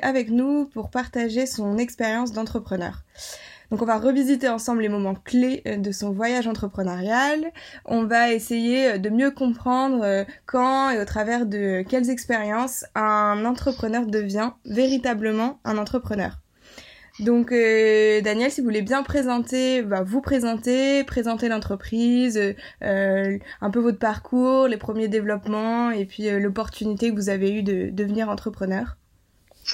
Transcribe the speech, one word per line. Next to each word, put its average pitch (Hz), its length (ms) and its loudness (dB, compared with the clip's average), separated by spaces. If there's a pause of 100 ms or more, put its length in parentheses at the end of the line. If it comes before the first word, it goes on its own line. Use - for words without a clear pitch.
avec 262 260 0
nous 277 460 2
pour 220 160 -8
partager 240 560 -2
son 208 320 -2
expérience 233 540 -2
d'entrepreneur. 220 640 -6 (760)
Donc 214 100 -2
on 233 60 0
va 226 100 2
revisiter 262 520 2
ensemble 226 340 0
les 208 80 0
moments 196 240 -2
clés, 254 520 0
euh, 214 120 -4
de 202 120 -2
son 202 220 -4
voyage 233 340 0
entrepreneurial. 220 1040 -2 (360)
On 233 180 0
va 233 260 4
essayer, 233 600 2
euh, 196 60 -2
de 196 100 -2
mieux 254 220 4
comprendre, 254 720 0
euh, 196 200 0 (220)
quand 262 440 2
et 226 100 0
au 202 60 -2
travers 226 400 0
de 196 420 -2
quelles 254 220 2
expériences 233 760 -2 (100)
un 214 520 2
entrepreneur 240 580 -2
devient 214 460 -2 (160)
véritablement 240 1000 0
un 214 140 -2
entrepreneur. 208 540 -4 (880)
Donc, 240 320 2
euh, 220 680 6
Daniel, 220 320 0
si 294 80 -4
vous 247 60 0
voulez 214 160 0
bien 262 200 0
présenter, 254 800 0
bah, 196 220 0
vous 220 160 -2
présenter, 254 840 2
présenter 233 440 -2
l'entreprise, 220 1040 0 (280)
euh, 196 560 2 (240)
un 202 80 0
peu 233 100 2
votre 233 180 2
parcours, 254 680 2
les 214 100 -2
premiers 220 300 -4
développements 214 840 0
et 202 140 -2
puis, 208 240 -6
euh, 202 100 2
l'opportunité 208 720 -2
que 214 60 -2
vous 202 140 -2
avez 196 200 2
eue 214 120 -2
de 190 280 0
devenir 208 380 -2
entrepreneur. 202 560 -4 (880)